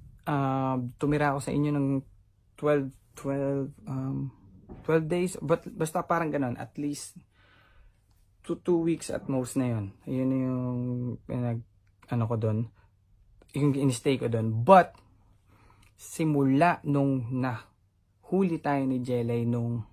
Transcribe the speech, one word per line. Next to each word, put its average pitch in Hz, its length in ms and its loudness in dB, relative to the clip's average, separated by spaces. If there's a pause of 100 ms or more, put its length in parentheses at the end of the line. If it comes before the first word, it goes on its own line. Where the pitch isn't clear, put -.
(260)
uh, 135 560 0 (160)
tumira 147 360 2
ako 139 120 -2
sa 147 80 -4
inyo 147 160 2
ng 139 180 0 (720)
twelve, 147 320 2 (240)
twelve, 139 560 -4 (160)
um, 135 480 -6 (480)
twelve 160 240 2
days. 180 320 -2
But, 165 320 -2
basta 160 320 -4
parang 165 320 -2
ganun. 135 240 -2
At - 160 -14
least, 147 400 -8 (1300)
two, 170 160 -6
two 170 240 2
weeks 165 240 -2
at - 220 -6
most 127 260 -2
na 127 140 0
yun. 110 140 -2 (200)
Yun 131 260 -2
yung 127 500 -2 (440)
pinag, 120 400 -4 (480)
ano 120 160 0
ko 117 80 0
dun. 110 320 0 (880)
Yung 143 160 2
in-stay 135 480 0
ko 127 80 -2
dun. 113 340 0
But, 175 320 8 (1000)
simula 151 880 2
nung 139 480 2
nahuli 151 1300 -4
tayo 143 240 0
ni 131 160 0
Jelay 120 480 0
nung, 120 440 -2